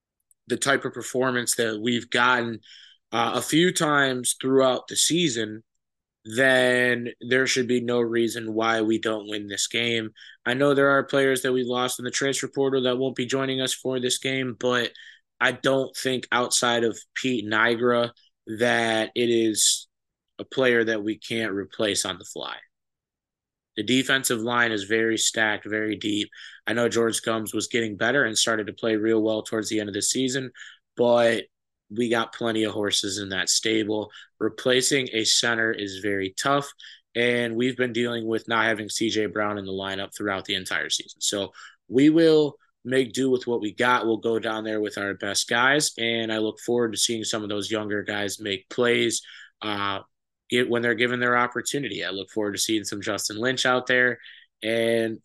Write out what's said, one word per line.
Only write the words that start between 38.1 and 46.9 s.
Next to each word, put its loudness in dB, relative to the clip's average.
with -2
not 2
having -2
C -2
J 0
Brown -2
in -8
the -8
lineup -6
throughout -4
the -4
entire -4
season. -6
So -2
we 6
will 6
make 0
do 0
with 0
what -2
we -4
got. 2
We'll 2
go -2
down -4
there -4
with -6
our -4
best -4
guys, 2
and -2
I -2
look -2
forward 0